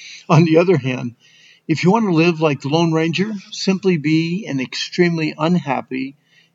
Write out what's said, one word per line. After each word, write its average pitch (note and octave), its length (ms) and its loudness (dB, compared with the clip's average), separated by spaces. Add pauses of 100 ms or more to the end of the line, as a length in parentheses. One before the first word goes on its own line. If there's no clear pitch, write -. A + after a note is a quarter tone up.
(300)
On D#3+ 140 6
the D#3+ 140 4
other F3+ 200 4
hand, B2+ 380 -6 (520)
if D3+ 160 -2
you F3+ 80 4
want A3+ 140 2
to F#3 80 0
live D#3+ 280 2
like D3+ 200 0
the C#3 80 -6
Lone E3 220 2
Ranger, E3+ 400 -2 (180)
simply F#3+ 480 -2
be E3 480 -2
an C#3 140 -6
extremely D#3+ 760 -2
unhappy, C#3 800 -2 (400)